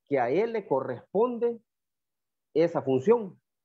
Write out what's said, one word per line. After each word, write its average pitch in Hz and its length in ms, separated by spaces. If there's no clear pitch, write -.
que 139 100
a 120 100
él 208 220
le 220 160
corresponde 214 920
esa 160 280
función, 156 580